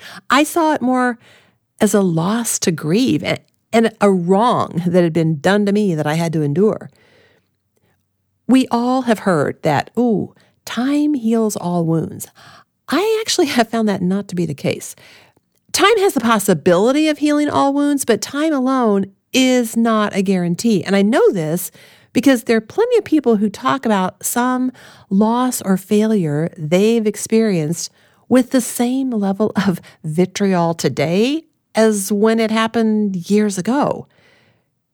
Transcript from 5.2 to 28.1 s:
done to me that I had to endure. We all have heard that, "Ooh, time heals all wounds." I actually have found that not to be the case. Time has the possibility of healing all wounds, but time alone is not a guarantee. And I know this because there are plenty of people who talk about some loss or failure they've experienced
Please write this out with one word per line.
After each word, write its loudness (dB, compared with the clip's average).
done 2
to 0
me 0
that -2
I -2
had -4
to -2
endure. 0
We 4
all 0
have 0
heard -2
that, -2
"Ooh, -2
time 0
heals 0
all -2
wounds." -4
I 0
actually 0
have 0
found -2
that -2
not -2
to -8
be -2
the -6
case. -6
Time 2
has 2
the 0
possibility 2
of -2
healing 0
all 0
wounds, 0
but 0
time -4
alone 0
is 0
not 0
a 0
guarantee. 0
And -2
I 4
know 4
this -4
because 2
there 0
are 0
plenty 0
of 0
people 2
who 0
talk -4
about -2
some -2
loss 0
or 0
failure 0
they've 2
experienced -2